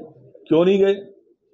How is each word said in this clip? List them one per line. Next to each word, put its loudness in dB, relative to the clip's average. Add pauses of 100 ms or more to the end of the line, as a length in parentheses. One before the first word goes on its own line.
(480)
क्यों 2
नहीं 2
गए? 0 (580)